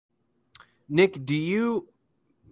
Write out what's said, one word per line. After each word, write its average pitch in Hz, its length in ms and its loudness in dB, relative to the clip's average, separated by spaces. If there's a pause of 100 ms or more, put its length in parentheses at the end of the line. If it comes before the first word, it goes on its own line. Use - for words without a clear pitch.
(880)
Nick, 165 380 2
do 143 100 -2
you, 202 540 0 (640)